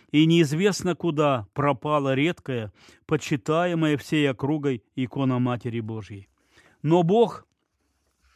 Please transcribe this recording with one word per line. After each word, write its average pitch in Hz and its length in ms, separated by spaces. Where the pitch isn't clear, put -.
и 151 140
неизвестно, 170 720
куда 143 580
пропала 143 640
редкая, 131 560
почитаемая 160 920
всей 147 320
округой 139 540
икона 131 440
Матери 120 420
Божьей. 107 480
Но 170 220
Бог 202 420